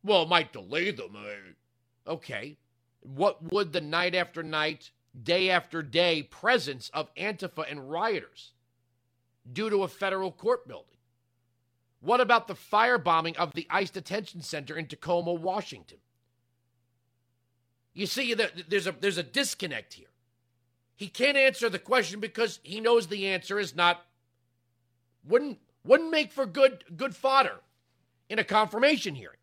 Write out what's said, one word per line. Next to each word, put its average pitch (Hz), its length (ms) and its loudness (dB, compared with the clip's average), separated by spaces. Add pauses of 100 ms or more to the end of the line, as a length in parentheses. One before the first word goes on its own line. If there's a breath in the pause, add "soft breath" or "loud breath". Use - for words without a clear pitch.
Well, 196 180 6
it 156 60 -4
might 170 240 4
delay 143 380 -4
them. 104 260 -12
Uh, - 920 -16
okay. 139 440 -10 (460)
What 160 500 -2
would 185 220 -2
the 175 80 -2
night 175 340 -2
after 170 260 -4
night, 156 500 -4 (300)
day 185 280 2
after 170 320 0
day 160 400 2
presence 143 720 -2
of 151 220 -6
Antifa 175 540 -8
and 139 200 -12
rioters 175 640 -4 (1000)
do 208 200 -4
to 202 120 2
a 180 40 -2
federal 190 440 -4
court 240 360 -2
building? 98 180 -14 (1120)
What 233 220 2
about 233 260 2
the 240 60 -10
firebombing 170 840 2
of 165 180 -2
the 170 160 -10
ICE 190 200 -2
detention 185 520 -10
center 147 360 -10
in 160 80 -8
Tacoma, 170 480 -4
Washington? 175 640 -6 (2000)
You 196 120 -6
see, 240 280 -2
there, 208 180 0 (180)
there's 190 180 0
a, 190 60 -4
there's 180 240 -2
a 175 60 -4
disconnect 143 720 -6
here. - 120 -20 (880)
He 202 140 -12
can't 277 260 0
answer 262 340 4
the 175 100 -4
question 208 420 0
because 214 420 -4
he 196 160 -10
knows 226 280 4
the 196 200 -4
answer 196 320 -2
is 151 160 -4
not, 175 300 4 (1200)
wouldn't, 247 300 2 (260)
wouldn't 311 280 6
make 302 200 0
for 269 140 -2
good, 262 400 4 (100)
good 247 180 -4
fodder 269 460 2 (720)
in 214 100 -2
a 208 60 0
confirmation 214 720 2
hearing. 90 280 -16